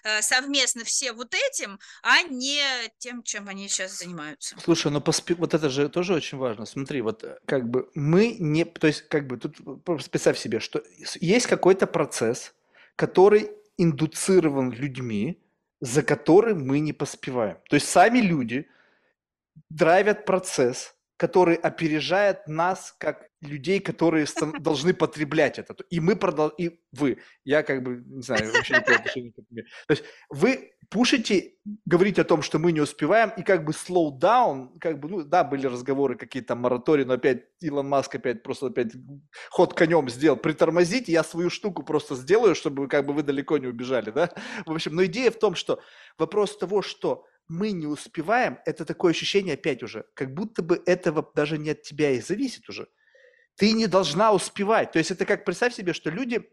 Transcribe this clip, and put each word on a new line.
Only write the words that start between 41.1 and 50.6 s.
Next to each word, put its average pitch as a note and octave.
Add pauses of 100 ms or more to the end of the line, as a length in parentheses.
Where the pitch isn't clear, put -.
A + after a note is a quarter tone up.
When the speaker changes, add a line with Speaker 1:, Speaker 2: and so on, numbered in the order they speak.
Speaker 2:
я D#3+
свою F3
штуку E3+
просто D3+
сделаю, E3+
чтобы C#3
как C#3+
бы C#3+
вы D3
далеко C#3
не C3
убежали, A#2+
да? D#3 (340)
В D#3
общем, D#3
но F#3
идея A3
в -
том, F#3+
что - (380)
вопрос G3
того, F#3+
что - (240)
мы F#3+
не E3
успеваем, D#3+
это D#3+
такое E3+
ощущение F3
опять C3+
уже, G#2+ (100)
как C3
будто F#3+